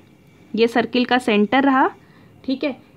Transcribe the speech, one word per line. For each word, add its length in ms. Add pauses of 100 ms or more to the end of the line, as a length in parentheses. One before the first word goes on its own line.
(540)
ये 120
सर्किल 380
का 140
सेंटर 440
रहा, 260 (560)
ठीक 200
है। 120 (200)